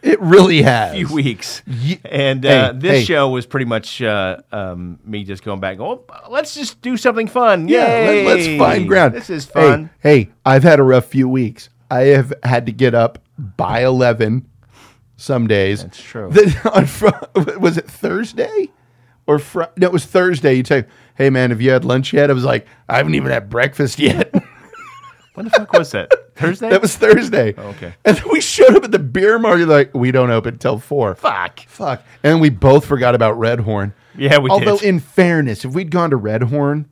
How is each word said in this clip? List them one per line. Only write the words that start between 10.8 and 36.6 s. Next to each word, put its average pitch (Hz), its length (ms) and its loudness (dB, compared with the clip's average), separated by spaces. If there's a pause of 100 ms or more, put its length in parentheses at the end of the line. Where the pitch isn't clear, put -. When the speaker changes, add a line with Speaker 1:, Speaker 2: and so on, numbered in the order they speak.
Speaker 1:
a 135 40 6
rough 131 220 4
few 131 220 -2
weeks. 123 420 -6 (200)
I 127 120 -2
have 139 300 4 (100)
had 120 240 -2
to 117 60 -8
get 120 220 0
up 117 240 0 (200)
by 110 460 -4
eleven 123 600 0 (680)
some 123 320 -4
days. 101 340 0
Speaker 2:
That's - 180 -20
true. 107 300 -14
Speaker 1:
Then 185 240 4 (100)
<laughs> 226 100 -2
on 190 120 4
Fri-, 208 240 0 (480)
was 175 200 0
it - 120 -10
Thursday? 226 760 -6 (580)
Or 147 120 0
Fri-, 165 280 -6 (100)
no, 180 120 2
it 175 40 -2
was 170 140 -2
Thursday. 170 480 0
You 127 80 0
take, 123 220 0 (320)
"Hey, 135 140 2
man, 127 200 0
have 110 120 -4
you 131 80 4
had 131 160 2
lunch 131 260 -2
yet?" 143 180 2
I 135 40 2
was 127 100 -2
like, 123 220 -2 (240)
"I 117 80 0
haven't 151 160 -2
even 135 160 -4
had 104 200 -6
breakfast 127 480 -4
yet." 139 360 -2
<laughs> - 100 0 (880)
Speaker 2:
When 190 100 -12
the 226 60 -8
fuck 214 220 0
was 165 200 0
that? 98 180 -6 (240)
Thursday? 190 340 -4
Speaker 1:
That 190 140 2
was 214 140 -2
Thursday. 143 600 2
Speaker 2:
Oh, 104 120 -16
okay. 92 260 -16 (100)
Speaker 1:
And 185 120 4
then - 160 -10
we 311 80 0
showed - 340 6
up 392 80 6
at - 80 -8
the 196 80 0
beer 185 400 0
market, 175 300 2
like, 143 260 4
"We 127 160 0
don't 127 220 2
open 113 260 -4
till 120 220 -4
four." 117 340 -4
Speaker 2:
Fuck. - 460 -6
Speaker 1:
Fuck. 143 420 -10 (220)
And 160 160 4
we 151 100 4
both 131 340 4
forgot 123 300 0
about 113 240 0
Red 117 220 -2
Horn. 104 340 -6 (220)
Speaker 2:
Yeah, 147 220 2
we 131 120 0
Speaker 1:
Although, 202 280 2
Speaker 2:
did. 208 100 -2
Speaker 1:
in 185 100 0
fairness, 156 680 -2
if 127 100 -10
we'd 165 180 -6
gone 170 180 -2
to 139 60 0
Red 107 260 -4
Horn 143 500 -4